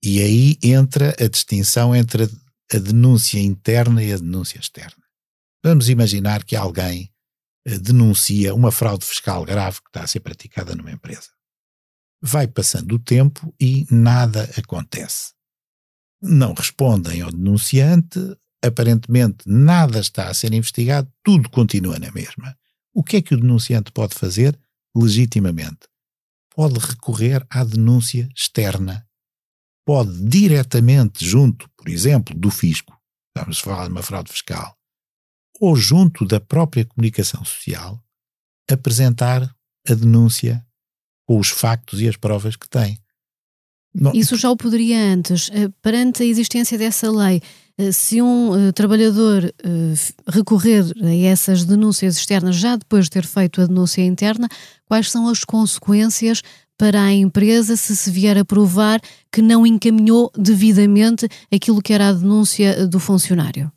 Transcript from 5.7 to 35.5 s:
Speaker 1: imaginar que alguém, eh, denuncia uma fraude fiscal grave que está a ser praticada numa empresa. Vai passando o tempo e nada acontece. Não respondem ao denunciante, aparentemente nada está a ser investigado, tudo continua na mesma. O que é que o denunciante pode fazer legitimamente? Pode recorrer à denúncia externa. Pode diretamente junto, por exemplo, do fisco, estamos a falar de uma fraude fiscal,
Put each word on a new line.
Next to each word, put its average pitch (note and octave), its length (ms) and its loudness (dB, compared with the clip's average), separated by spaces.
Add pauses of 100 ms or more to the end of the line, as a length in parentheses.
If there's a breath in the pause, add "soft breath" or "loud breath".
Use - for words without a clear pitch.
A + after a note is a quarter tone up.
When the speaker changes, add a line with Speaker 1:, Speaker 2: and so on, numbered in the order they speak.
Speaker 1:
imaginar G#2 540 0
que - 120 -8
alguém, F2+ 560 -6 (540)
eh, A#2+ 120 -8
denuncia G2+ 760 2
uma A#2 180 2
fraude G2+ 340 -4
fiscal F2+ 380 -8
grave F#2+ 380 -6
que - 80 -20
está F2 140 -16
a D#2+ 40 -12
ser - 120 -6
praticada - 560 -14
numa - 160 -14
empresa. - 380 -20 (920)
Vai C3 260 -2
passando F#2+ 480 -4
o A#2 40 0
tempo C#3 600 0
e C3+ 300 0
nada A#2 680 2
acontece. - 760 -12 (880)
Não C#3 320 2
respondem F2 680 -2
ao E2+ 100 -10
denunciante, C3 880 0 (440)
aparentemente A#2 840 0
nada C3+ 540 4
está F#2+ 300 -8
a F#2 40 -8
ser A2 200 -4
investigado, A#2+ 580 -2 (120)
tudo F3 260 2
continua F#2+ 500 -2
na - 120 -14
mesma. - 460 -14 (360)
O F3+ 100 -2
que - 140 -2
é F#3+ 40 0
que D#3 140 -2
o A#2+ 40 0
denunciante A#2 520 0
pode G#2+ 240 -6
fazer A2+ 420 -2 (380)
legitimamente? G#2 920 -2 (680)
Pode D3 240 -2
recorrer A#2+ 720 -4
à B2+ 120 -2
denúncia A#2 720 0
externa. F#2+ 680 -6 (800)
Pode G#2 420 -2
diretamente C3 960 2
junto, B2+ 540 2
por - 100 -14
exemplo, G2 480 -2
do F2+ 140 -2
fisco, - 500 -6 (280)
estamos - 320 -10
a - 20 -10
falar F#2 240 -10
de F2 60 -10
uma F2+ 100 -10
fraude F2+ 300 -12
fiscal, - 440 -12 (840)